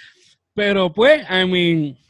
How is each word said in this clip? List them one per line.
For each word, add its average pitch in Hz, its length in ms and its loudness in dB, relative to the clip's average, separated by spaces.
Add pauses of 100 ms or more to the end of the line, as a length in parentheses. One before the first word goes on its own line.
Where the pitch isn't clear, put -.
(540)
Pero 202 400 -2
pues, 269 360 2
I 185 160 0
mean... 170 520 -2 (120)